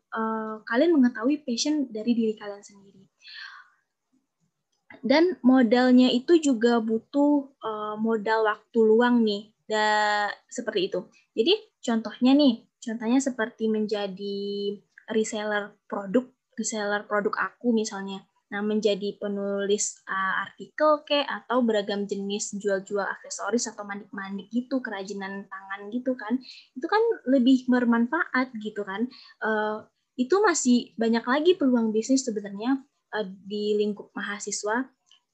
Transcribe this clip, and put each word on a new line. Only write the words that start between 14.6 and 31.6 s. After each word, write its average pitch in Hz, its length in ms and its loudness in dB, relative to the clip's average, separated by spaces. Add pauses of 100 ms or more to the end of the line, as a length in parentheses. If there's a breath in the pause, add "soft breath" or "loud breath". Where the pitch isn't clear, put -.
reseller 214 640 -4 (100)
produk, 208 400 -2 (320)
reseller 208 480 -4
produk 208 300 -2 (180)
aku 240 220 -2
misalnya. 196 500 -4 (220)
Nah, 208 160 -6
menjadi 208 560 -2
penulis, 202 880 -4
eh, 190 260 -4 (140)
artikel 302 560 0
kek, 285 240 0
atau 208 400 -2
beragam 202 400 -2
jenis 202 480 -6
jual-jual 196 480 -4
aksesoris 196 640 -4
atau 214 160 -12
manik-manik 202 720 -12
gitu, 247 240 -4
kerajinan 196 720 -10
tangan 196 400 -14
gitu 247 240 -4
kan. 233 240 -4 (320 loud breath)
Itu 285 160 -10
kan 440 160 2 (240)
lebih 254 400 4
bermanfaat 247 960 0
gitu 202 240 -8
kan. 208 240 -4 (320 loud breath)
Eh, 214 340 -2 (380)
itu 254 240 2
masih 269 560 2
banyak 226 320 0
lagi 302 320 4
peluang 240 320 2